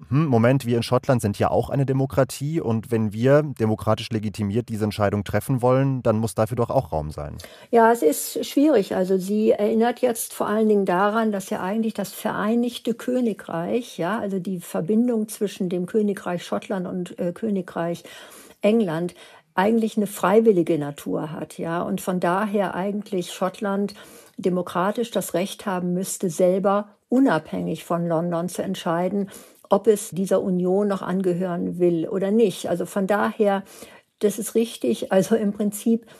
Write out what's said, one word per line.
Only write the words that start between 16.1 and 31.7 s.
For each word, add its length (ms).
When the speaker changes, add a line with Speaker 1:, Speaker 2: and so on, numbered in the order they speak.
Speaker 2:
Schottland 420
und, 320
äh, 140
Königreich 720
England, 540
eigentlich 440
eine 100
freiwillige 720
Natur 540
hat, 240
ja, 240
und 180
von 220
daher 520
eigentlich 600
Schottland 600
demokratisch 720
das 220
Recht 320
haben 280
müsste, 360
selber 580
unabhängig 720
von 240
London 400
zu 140
entscheiden, 680
ob 200
es 240
dieser 300
Union 460
noch 140
angehören 800